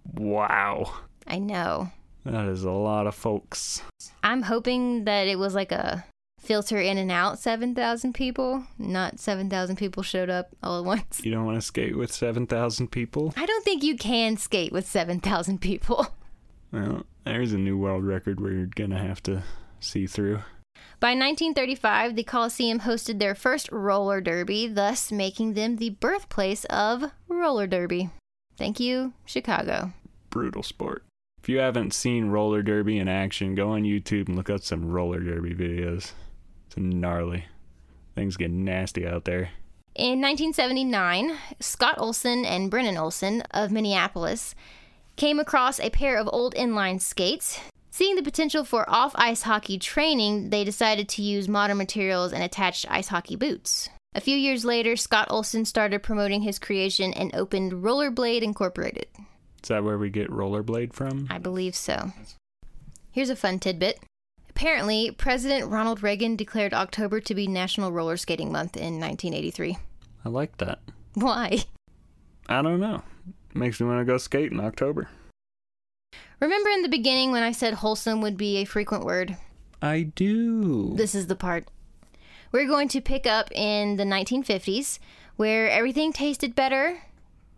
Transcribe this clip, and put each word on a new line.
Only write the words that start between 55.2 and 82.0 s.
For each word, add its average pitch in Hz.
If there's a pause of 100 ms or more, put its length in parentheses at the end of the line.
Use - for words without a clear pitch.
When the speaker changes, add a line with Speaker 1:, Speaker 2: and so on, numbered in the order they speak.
Speaker 2:
Olson 220
started 208
promoting 208
his 208
creation 190
and 185
opened 190
Rollerblade 240
Incorporated. - (560)
Speaker 1:
Is -
that 107
where 107
we 104
get 104
rollerblade 110
from? 135
Speaker 2:
I 90
believe 185
so. - (1000)
Here's 254
a 262
fun 185
tidbit. 185 (500)
Apparently, 226
President 262
Ronald 220
Reagan 214
declared 208
October 208
to 214
be 196
National 185
Roller 165
Skating 160
Month 156
in 165
nineteen 165
eighty-three. 170 (460)
Speaker 1:
I 120
like 135
that. - (340)
Speaker 2:
Why? 226 (880)
Speaker 1:
I 127
don't 170
know. 214 (500)
Makes 120
me 120
wanna 120
go 127
skate 143
in 113
October. 131 (1400)
Speaker 2:
Remember 403
in 392
the 294
beginning 262
when 233
I 233
said 226
wholesome 220
would 214
be 202
a 196
frequent 208
word? 180 (420)
Speaker 1:
I 156
do. 202
Speaker 2:
This 214
is 190
the 190
part. 175 (840)